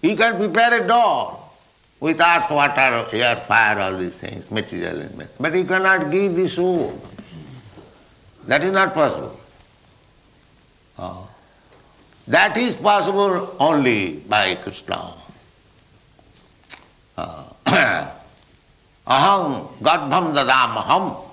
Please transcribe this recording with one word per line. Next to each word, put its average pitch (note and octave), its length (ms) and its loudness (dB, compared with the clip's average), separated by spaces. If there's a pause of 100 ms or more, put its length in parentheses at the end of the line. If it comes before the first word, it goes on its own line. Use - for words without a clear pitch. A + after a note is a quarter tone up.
You F3 160 0
can A3 200 2
prepare A3+ 460 2
a F3 40 -4
door F#3+ 520 2 (600)
with D#3 200 -2
earth, E3+ 320 4
water, C3+ 600 2
air, A#2 240 2 (100)
fire, G#2+ 320 4
all F#2+ 180 -2
these F2+ 220 -8
things, - 320 -12
material F2 480 -6
element, D2+ 300 -14 (100)
but D#3+ 160 -4
you F#3 80 2
cannot F#3 480 0
give F#3+ 240 0
the F3+ 140 0
soul. F3 500 -2 (1500)
That C#3 180 2
is F#3+ 80 0
not G3 220 2
possible. - 460 -2 (1600)
Uh, F2+ 260 -14 (1040)
that G3 300 2
is A#3+ 180 0
possible G3 840 0
only B2 580 2 (100)
by G2+ 280 2
Krishna. F2 580 -10 (2000)
Uh, D#2+ 260 -12 (220)
<clears throat> - 20 0 (1400)
aham C#3+ 600 2 (120)
garbham D#3 540 0
dadamaham. C3 1000 0